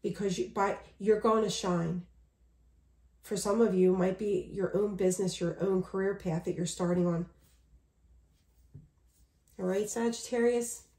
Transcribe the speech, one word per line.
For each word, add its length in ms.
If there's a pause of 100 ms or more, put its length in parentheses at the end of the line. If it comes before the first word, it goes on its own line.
because 380
you, 80
by, 300 (200)
you're 240
gonna 300
shine. 500 (1200)
For 160
some 240
of 140
you, 180
it 60
might 180
be 340
your 240
own 200
business, 440
your 220
own 220
career 320
path 300
that 100
you're 100
starting 400
on. 220 (2250)
All 60
right, 220
Sagittarius? 960 (160)